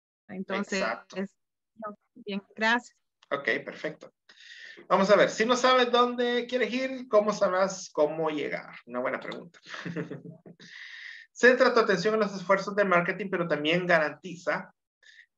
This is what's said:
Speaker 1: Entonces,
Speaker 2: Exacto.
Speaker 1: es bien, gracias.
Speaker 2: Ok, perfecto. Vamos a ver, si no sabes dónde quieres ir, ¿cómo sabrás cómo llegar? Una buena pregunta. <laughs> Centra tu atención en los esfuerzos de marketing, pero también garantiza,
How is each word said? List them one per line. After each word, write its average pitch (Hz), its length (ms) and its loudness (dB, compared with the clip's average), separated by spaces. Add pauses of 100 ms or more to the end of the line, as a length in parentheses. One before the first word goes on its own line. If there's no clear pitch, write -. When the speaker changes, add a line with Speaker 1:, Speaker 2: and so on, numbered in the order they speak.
(300)
Speaker 1:
Entonces, 196 500 -6
Speaker 2:
Exacto. - 380 -6
Speaker 1:
es 196 120 -6 (840)
bien, 202 260 -10 (140)
gracias. 226 420 -2 (320)
Speaker 2:
Ok, - 200 -4 (160)
perfecto. - 480 -12 (760)
Vamos 196 240 2
a 196 60 10
ver, 151 120 6
si 220 160 0
no 240 120 2
sabes 254 340 4
dónde 240 560 2
quieres 240 260 -2
ir, 262 360 -6
¿cómo 208 240 4
sabrás 185 580 0
cómo 156 380 0
llegar? 139 440 -6 (120)
Una 123 160 -6
buena 131 180 -4
pregunta. - 400 -14 (240)
<laughs> - 760 -12 (760)
Centra 254 400 6
tu 226 80 6
atención 208 320 2
en 220 80 0
los 196 120 -2
esfuerzos 190 420 -2
de 202 100 2
marketing, 185 440 0
pero 175 180 -2
también 160 380 0
garantiza, 170 880 -2 (640)